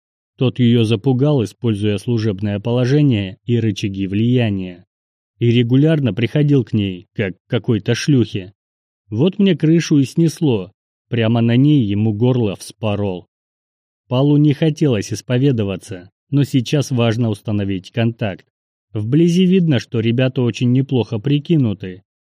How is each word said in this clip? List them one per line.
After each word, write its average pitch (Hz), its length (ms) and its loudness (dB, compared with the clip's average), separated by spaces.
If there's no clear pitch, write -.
Тот 123 220 -2
её 120 240 4
запугал, 127 600 0
используя 104 540 -2
служебное 104 640 -4
положение 120 840 0
и 117 140 0
рычаги 98 480 -4
влияния. 101 800 -2
И 120 120 2
регулярно 127 600 2
приходил 139 500 0
к - 100 -8
ней, 98 400 -4
как 95 220 -4
к - 140 -20
какой-то 117 440 -2
шлюхе. 110 600 -2
Вот 139 280 -2
мне 196 180 2
крышу 156 440 2
и 135 60 2
снесло, 139 640 -2
прямо 117 320 0
на 117 140 2
ней 143 280 4
ему 104 300 0
горло 117 420 0
вспорол». 101 720 -6
Палу 143 280 2
не 147 160 4
хотелось 147 600 0
исповедоваться, 110 960 -2
но 143 140 2
сейчас 135 480 -2
важно 117 380 0
установить 98 640 -4
контакт. 113 560 -4
Вблизи 165 540 2
видно, 170 340 2
что - 200 -6
ребята 123 420 0
очень 120 300 0
неплохо 123 480 -2
прикинуты, 127 840 -2